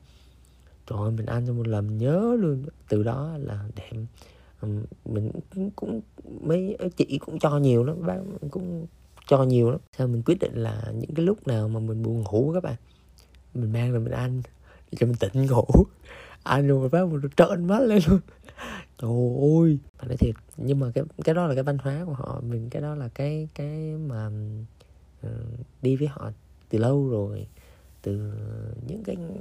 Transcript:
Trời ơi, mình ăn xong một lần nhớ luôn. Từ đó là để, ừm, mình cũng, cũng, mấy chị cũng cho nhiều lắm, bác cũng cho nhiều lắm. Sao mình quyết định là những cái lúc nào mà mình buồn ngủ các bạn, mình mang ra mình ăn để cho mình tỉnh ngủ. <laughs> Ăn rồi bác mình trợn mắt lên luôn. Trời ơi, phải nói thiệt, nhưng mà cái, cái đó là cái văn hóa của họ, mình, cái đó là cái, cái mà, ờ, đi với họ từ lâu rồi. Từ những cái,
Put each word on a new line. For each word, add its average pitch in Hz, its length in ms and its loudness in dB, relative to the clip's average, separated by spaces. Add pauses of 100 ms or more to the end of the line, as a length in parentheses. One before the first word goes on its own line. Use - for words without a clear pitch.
(880)
Trời 104 120 -6
ơi, 104 120 0
mình 113 140 -4
ăn 120 220 -2
xong 120 100 -2
một 117 100 -2
lần 107 300 -2
nhớ 185 420 2
luôn. 143 240 0 (260)
Từ 107 140 2
đó 139 360 -4
là 104 200 -6 (160)
để, - 80 -12 (800)
ừm, 107 220 -4 (220)
mình 110 260 -2 (240)
cũng, 190 200 -4
cũng, - 260 -6 (400)
mấy 185 360 -2 (200)
chị - 280 0
cũng 160 140 -8
cho 147 180 2
nhiều 127 260 6
lắm, 165 240 -2
bác 185 100 0 (340)
cũng 175 360 -8 (400)
cho 135 160 6
nhiều 123 280 4
lắm. 135 80 -4 (180)
Sao 131 100 0
mình 120 180 0
quyết - 140 2
định - 160 -2
là 113 260 -4 (140)
những 113 200 -8
cái 165 100 0
lúc 208 220 0
nào 110 220 0
mà 110 100 -2
mình 110 240 -2
buồn 113 200 -2
ngủ 110 300 2
các 180 100 -2
bạn, 180 120 -6 (760)
mình 113 200 -2
mang 120 200 0
ra 120 60 0
mình 117 140 -2
ăn 127 280 -2 (500)
để - 80 -6
cho 117 80 6
mình 120 80 2
tỉnh 131 300 2
ngủ. 131 200 4 (420)
<laughs> - 360 -20
Ăn 143 240 4
rồi 135 220 4
bác 170 180 4
mình 156 140 -2 (160)
trợn 175 300 6
mắt 202 120 4
lên 214 280 6
luôn. 190 120 6 (800)
Trời 113 140 -4 (500)
ơi, 160 160 6 (200)
phải - 100 -10
nói 123 100 -4
thiệt, 117 180 4 (220)
nhưng 139 220 0
mà 127 160 0
cái, 135 80 2 (200)
cái 160 120 4
đó 175 120 2
là 139 80 0
cái 131 80 0
văn 143 140 0
hóa 139 280 -4
của 160 80 -6
họ, 123 360 -8
mình, 117 200 -4
cái - 120 -6
đó 147 140 -6
là 135 200 -6
cái, 151 400 -4
cái 156 400 -6 (120)
mà, 110 220 -4 (920)
ờ, - 80 -8 (520)
đi 131 140 4
với 147 120 0
họ 123 240 -8 (380)
từ 110 100 0
lâu 135 300 4
rồi. 101 380 -2 (540)
Từ 104 300 -4 (560)
những 202 160 -8
cái, 190 140 -6 (240)